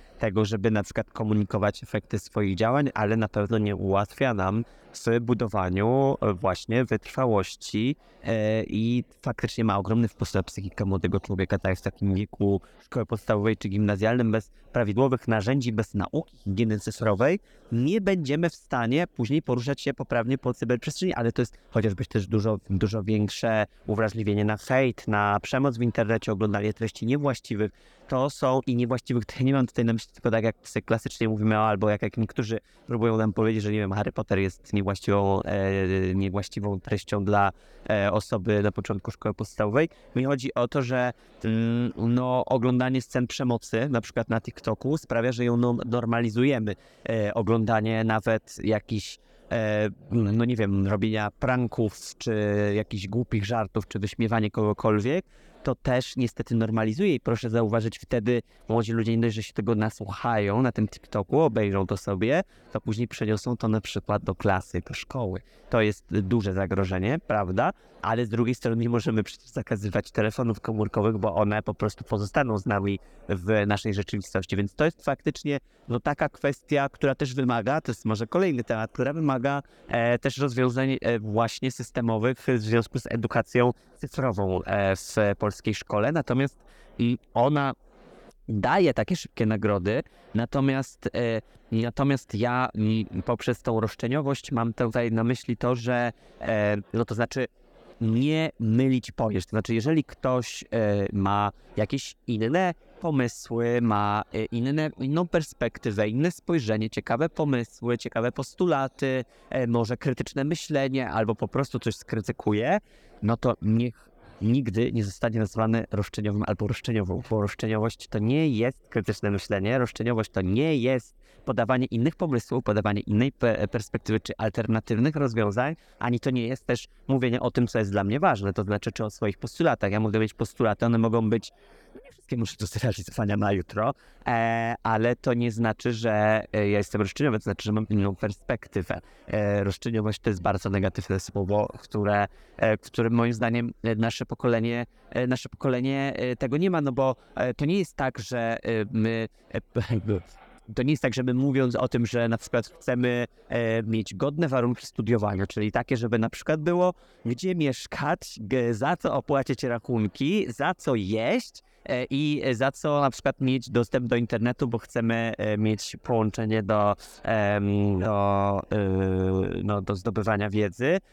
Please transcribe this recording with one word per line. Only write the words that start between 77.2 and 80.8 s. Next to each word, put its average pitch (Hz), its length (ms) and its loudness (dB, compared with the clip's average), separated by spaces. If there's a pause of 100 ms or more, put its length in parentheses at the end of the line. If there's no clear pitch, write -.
wymaga, 127 460 0
to 131 100 -6
jest - 140 -6
może 110 220 0
kolejny 165 380 2
temat, 110 280 -4
która 131 200 -2
wymaga, 139 500 0 (260)
e, 120 300 2
też - 200 -2
rozwiązań, 131 640 2